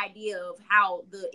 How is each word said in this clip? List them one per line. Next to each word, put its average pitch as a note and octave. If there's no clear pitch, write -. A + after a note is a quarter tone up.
idea G3+
of F3
how F#3+
the F#3+